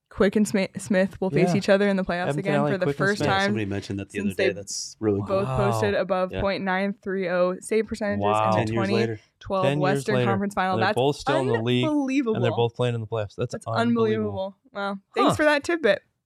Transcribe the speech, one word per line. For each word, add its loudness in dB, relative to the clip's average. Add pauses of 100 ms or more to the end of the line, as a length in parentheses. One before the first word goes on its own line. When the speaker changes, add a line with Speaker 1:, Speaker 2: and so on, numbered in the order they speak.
Speaker 1:
Quick 0
and 2
Smi-, -2
Smith 0
will -2
face 4
Speaker 2:
Yeah. 2
Speaker 1:
each 0
other 4
in 2
the -2
playoffs -2
Speaker 2:
Evan -2
Speaker 1:
again 0
Speaker 2:
Finale, 2
Speaker 1:
for 0
the 0
Speaker 2:
Quick -2
and 2
Speaker 1:
first 0
Speaker 2:
Smith. 0
Speaker 1:
time 2
Speaker 3:
Somebody 0
mentioned -4
that -10
the -10
Speaker 1:
since -2
Speaker 3:
other -14
day. 2
Speaker 1:
they've 0
Speaker 3:
That's -10
really 2
cool. -4
Speaker 1:
both 0
Speaker 2:
Wow. 2
Speaker 1:
posted 0
above -2
Speaker 3:
Yeah. -2
Speaker 1:
point -2
nine -2
three -4
oh 2
save 0
percentages -2
Speaker 2:
Wow. 4
Speaker 1:
in 4
the 2
Speaker 3:
Ten -4
years 0
later. 2 (100)
Speaker 1:
twenty -14 (180)
twelve -2
Speaker 2:
Ten 2
years -2
Speaker 1:
Western 0
Speaker 2:
later. 2
Speaker 1:
Conference -2
Final. 0
Speaker 2:
And 0
they're 2
Speaker 1:
That's -2
Speaker 2:
both 2
still -2
in 0
the 2
league, 2
and 2
they're 0
Speaker 1:
unbelievable. 0
Speaker 2:
both 0
playing -2
in -6
the -8
playoffs. -6
That's -4
Speaker 1:
That's -12
Speaker 2:
unbelievable. 0
Speaker 1:
unbelievable. -2 (160)
Wow. -6 (180)
Thanks 4
Speaker 2:
Huh. 2
Speaker 1:
for 2
that 2
tidbit. 0 (240)